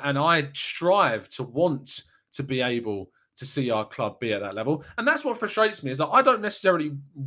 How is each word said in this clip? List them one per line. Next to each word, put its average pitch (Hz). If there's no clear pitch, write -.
and 139
I 156
strive 156
to -
want 143
to -
be 131
able 117
to 135
see 131
our 107
club -
be 113
at 98
that 98
level. 117
And 233
that's 294
what 233
frustrates 214
me, 139
is 131
that 214
I 247
don't 254
necessarily, 180